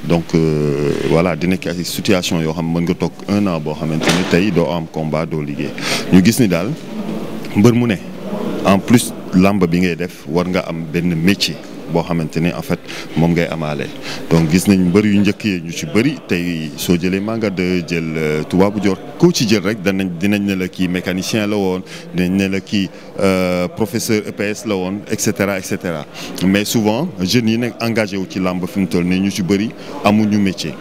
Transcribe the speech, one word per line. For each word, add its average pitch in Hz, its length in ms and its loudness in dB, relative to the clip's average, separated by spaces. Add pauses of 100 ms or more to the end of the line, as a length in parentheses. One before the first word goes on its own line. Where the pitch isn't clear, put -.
Donc, 85 300 0
euh, 73 580 2 (180)
voilà, 82 260 4
di 80 120 -2
nekk 92 180 -2
ay 85 180 -4
situation 90 560 0
yoo 78 120 0
xam 82 200 -2
mën 85 140 2
nga 90 80 0
toog 85 180 -2 (160)
un 104 180 2
an 82 140 0
boo 76 140 -4
xamante 78 320 -2
ni 85 240 2
tey 92 200 4
doo 82 200 2
am 85 160 -2
combat, 78 400 -2
doo 80 160 -4
liggéey. 71 280 -6 (420)
Ñu 92 120 8
gis 113 160 4
ni 110 80 6
daal 90 220 0 (840)
mbër 110 160 8
mu 120 140 2
ne, 104 100 2 (680)
en 98 140 6
plus 117 340 4 (220)
làmb 95 320 4
bi 85 140 2
ngay 87 160 0
def, 87 320 -8
war 87 200 0
nga 92 200 0
am 82 240 -6
benn 85 220 0
métier 82 420 0 (360)
boo 82 100 2
xamante 82 380 -2
ni 85 100 2
en 67 120 -8
fait - 180 -4 (360)
moom 82 160 4
ngay 85 140 2
amaale. 76 400 -4 (420)
Donc 82 220 4
gis 87 160 2
nañ 92 220 4
mbër 104 180 4
yu 101 140 4
njëkk 98 240 0
yi 95 180 -2
ñu 85 80 -10
ci 82 160 -8
bëri 110 300 0 (100)
tey 87 500 -2
soo 92 200 2
jëlee 92 240 0
Manga 110 280 -2
de 90 380 0
jël, 82 180 -2 (120)
euh, 78 260 0
Toubabou 98 380 2
Dior, 95 180 2 (200)
koo 175 120 8
ci 135 180 0
jël 104 140 4
rek 107 200 -2
danañ, 95 260 0 (100)
dinañ 101 260 0
ne 101 120 0
la 92 100 -2
kii 90 220 -2
mécanicien 92 580 -2
la 104 100 -2
woon, 92 260 0 (300)
dinañ 90 240 0
ne 98 120 2
la 95 120 -2
kii, 95 300 -2 (300)
euh, 92 480 2
professeur 107 580 -2
E 104 60 -8
P - 180 -6
S 107 160 -8
la 107 80 0
woon, 92 240 -2 (100)
et 110 120 -4
cetera, 98 380 0
et 92 40 -8
cetera. 87 420 -4 (400)
Mais 101 200 4
souvent 113 440 2 (140)
jeunes 110 260 2
yi 113 100 2
nekk 120 220 -4
engagé 110 360 0
wu 95 120 -2
ci 104 120 -4
làmb 90 260 0
fi 98 140 -4
mu 92 80 2
toll 87 160 2
nii 90 160 2
ñu 98 100 2
ci 101 140 -4
bëri 101 260 0 (340)
amuñu 107 360 4
métier. 90 400 0